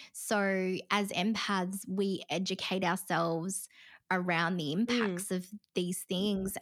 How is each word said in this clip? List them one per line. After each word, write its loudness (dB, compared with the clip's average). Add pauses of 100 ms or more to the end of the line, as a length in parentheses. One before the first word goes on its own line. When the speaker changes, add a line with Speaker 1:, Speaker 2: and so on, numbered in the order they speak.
(120)
Speaker 1:
So 0 (140)
as 2
empaths, 0
we 0
educate -2
ourselves 0 (420)
around 2
the 0 (160)
Speaker 2:
Mm. 0
Speaker 1:
impacts -6
of -2 (260)
these 0
things 0